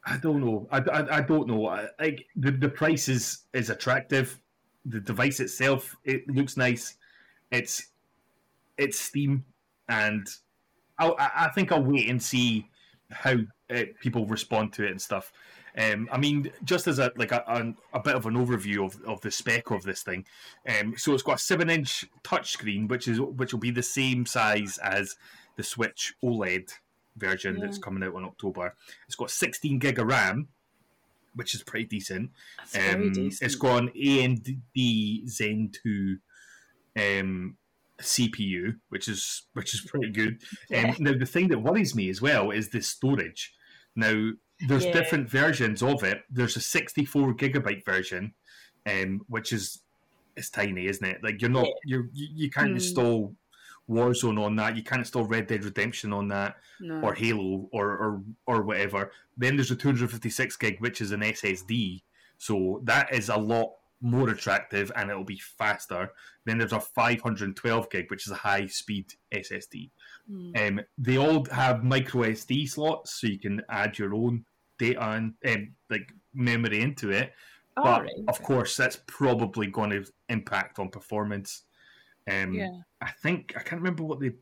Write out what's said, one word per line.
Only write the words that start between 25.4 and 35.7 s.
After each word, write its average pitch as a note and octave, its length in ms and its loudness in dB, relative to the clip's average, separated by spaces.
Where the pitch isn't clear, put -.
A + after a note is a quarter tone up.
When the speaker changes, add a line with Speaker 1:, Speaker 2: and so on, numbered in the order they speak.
Speaker 1:
the G#2 60 -6
Switch - 600 -4
oled G2 460 0
version F#2+ 440 -2
that's G2+ 180 -6
Speaker 2:
Yeah. G2 60 -12
Speaker 1:
coming F#2+ 200 -6
out F#2 120 -6
in F#2 100 -8
October. F2+ 500 -6
It's - 80 -10
got - 160 -6
sixteen C#3+ 480 -2
gig C3 180 2
of A#2 80 2
ram, A#2 440 2
which - 220 -6
is - 80 -10
pretty A2+ 240 -6
decent. G2+ 420 -6
Speaker 2:
That's - 160 -18
very G2 180 4
Speaker 1:
Um, F#2+ 60 2
Speaker 2:
decent. F#2+ 280 -2
Speaker 1:
it's C3+ 140 0
got B2 280 4
an B2 120 -2
A C#3 280 4
M B2+ 120 4
D A2 520 2
Zen G#2+ 460 -2